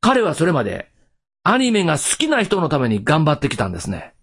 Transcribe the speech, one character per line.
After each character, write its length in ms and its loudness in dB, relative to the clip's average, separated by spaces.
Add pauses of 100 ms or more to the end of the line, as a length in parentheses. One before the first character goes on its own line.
彼 220 4
は 120 0
そ 120 0
れ 60 2
ま 120 0
で 260 -8 (540)
ア 140 2
ニ 120 2
メ 140 2
が 140 2
好 200 -4
き 100 0
な 140 2
人 180 0
の 80 0
た 120 0
め 80 0
に 160 -2
頑 200 2
張 100 2
っ 40 -10
て 100 -2
き 80 -4
た 120 -2
ん 40 -6
で 60 -10
す 100 -10
ね。 340 -10